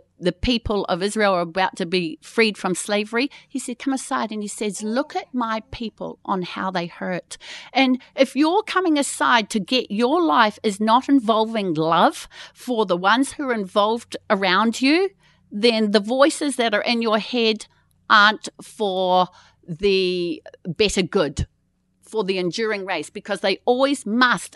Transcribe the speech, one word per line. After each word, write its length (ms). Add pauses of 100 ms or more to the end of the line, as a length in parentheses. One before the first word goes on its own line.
(200)
the 120
people 540
of 160
Israel 320
are 80
about 360
to 100
be 340
freed 340
from 200
slavery. 560 (180)
He 80
said, 220
"Come 140
aside." 380
And 120
he 40
says, 360
"Look 320
at 180
my 380
people 520
on 200
how 260
they 160
hurt." 540 (340)
And 260 (160)
if 200
you're 260
coming 380
aside 500
to 100
get 300
your 320
life 400
is 180
not 300
involving 640
love 560 (240)
for 320
the 100
ones 380
who 160
are 60
involved 600 (140)
around 540
you, 260 (420)
then 420
the 60
voices 580
that 180
are 80
in 180
your 160
head 480 (420)
aren't 420 (120)
for 680 (380)
the 760 (200)
better 380
good, 460 (560)
for 200
the 140
enduring 480
race, 240
because 320
they 240
always 400
must 500